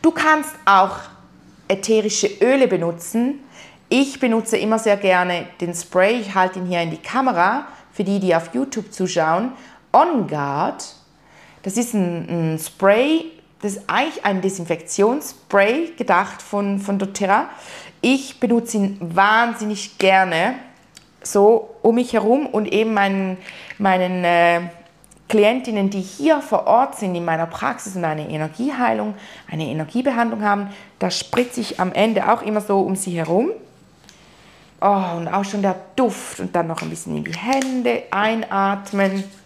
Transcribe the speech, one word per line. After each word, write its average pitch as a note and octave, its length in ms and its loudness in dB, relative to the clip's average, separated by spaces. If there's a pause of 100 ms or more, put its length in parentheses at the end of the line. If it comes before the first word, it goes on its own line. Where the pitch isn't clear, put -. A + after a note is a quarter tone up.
Du D#4+ 100 4
kannst D#4 400 0 (140)
auch G3 320 4 (720)
ätherische G3+ 580 2 (140)
Öle C4 260 6
benutzen. F#3 720 -2 (480)
Ich C4+ 320 2
benutze A3+ 380 0
immer G#3+ 220 0
sehr G#3 180 2
gerne F3+ 500 2 (140)
den E3+ 120 -4
Spray, F#3+ 460 2
ich G3 160 -8
halte F#3 240 2
ihn F3+ 60 -4
hier F3+ 160 0
in E3 100 -2
die D#3+ 60 -8
Kamera, A#3+ 720 0 (260)
für G#3 100 -4
die, G3 160 0
die F3+ 160 4
auf E3 180 -2
YouTube B3+ 380 -6
zuschauen. F3 640 0 (400)
On C#4 340 4
Guard, D3 640 -4 (720)
das G3 140 -6
ist A#3 160 -2
ein, E3+ 640 -2
ein D#3+ 40 -8
Spray, C4 720 2 (300)
das G3+ 120 -4
ist - 140 -12
eigentlich C#4 380 -2
ein F#3+ 160 0
Desinfektionsspray, G3+ 1500 0
gedacht G3 460 0
von, G3+ 380 -4
von G3 180 -2
doTERRA. G3 520 0 (520)
Ich C4 380 0
benutze A#3 380 0
ihn G3 220 -2
wahnsinnig G#3 1000 0
gerne F#3+ 560 4 (680)
so G#3+ 640 4
um A3+ 120 4
mich B3 180 0
herum A#3 340 2
und G#3+ 260 -2
eben A3 220 2
meinen, G3 420 0 (400)
meinen, F#3 460 2
äh, E3+ 380 4 (680)
Klientinnen, G#3+ 600 2
die G3 120 -4
hier C#4+ 400 0
vor - 260 0
Ort C4 300 4
sind F#3 180 -4
in E3+ 80 -4
meiner E3 220 -2
Praxis F#3+ 500 -8
und F3 80 -4
eine D#3 240 -4
Energieheilung, G#3+ 840 -2 (360)
eine D#3 140 -6
Energiebehandlung A3+ 800 -2
haben, G3+ 280 0 (280)
da F#3 100 -2
spritze - 520 -4
ich - 180 -8
am F#3 140 -2
Ende A3 360 2
auch A#3 120 2
immer G#3+ 180 -2
so G3+ 220 0
um F#3+ 160 -2
sie F#3+ 140 -6
herum. F3 400 0 (1300)
Oh, F#3+ 340 2
und E3 140 -6
auch G3 160 -2
schon G3+ 160 -4
der F#3+ 140 0 (200)
Duft - 460 -2
und F#3 120 -6
dann E3+ 140 0
noch E3 140 -6
ein D#3+ 80 -8
bisschen E3 260 -8
in D3+ 80 -6
die D#3+ 80 -8
Hände B3 800 -2
einatmen. G3 1120 -2 (220)